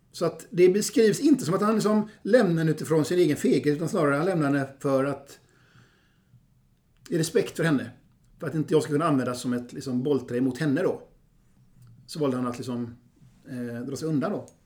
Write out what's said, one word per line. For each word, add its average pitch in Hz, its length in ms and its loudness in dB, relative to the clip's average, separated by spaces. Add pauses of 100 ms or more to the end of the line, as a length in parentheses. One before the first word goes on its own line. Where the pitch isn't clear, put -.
(120)
Så - 140 -4
att - 240 -6
det 180 200 6
beskrivs 208 500 2
inte 285 260 4
som 160 80 0
att 190 80 0
han, 208 120 2
liksom, 208 360 2 (120)
lämnar 196 360 4
henne 160 140 2
utifrån 151 340 0
sin 180 140 -2
egen 151 180 4
feghet, 147 380 2
utan 156 140 -4
snarare 147 260 0
han 151 100 0
lämnar 175 200 0
henne 139 220 0 (120)
för 135 240 0
att, - 360 -8 (1700)
i 175 80 -2
respekt 160 400 -2
för 170 60 -2
henne. 127 280 0 (480)
För 165 80 -8
att 139 80 -8
inte 156 180 -2
jag 151 100 4
ska - 80 -6
kunna 160 140 0
användas 123 360 0
som 123 120 -2
ett, 123 200 -6
liksom, 127 300 -4
bollträ 123 380 -2
mot 131 160 -2
henne 151 240 0
då. 165 200 -2 (1040)
Så - 140 -14
valde 135 180 0
han 127 100 -4
att, 123 100 -6
liksom, 120 380 -8 (520)
eh, 120 380 -10
dra 139 100 -8
sig 156 120 -6
undan 127 240 0
då. 90 160 -8 (180)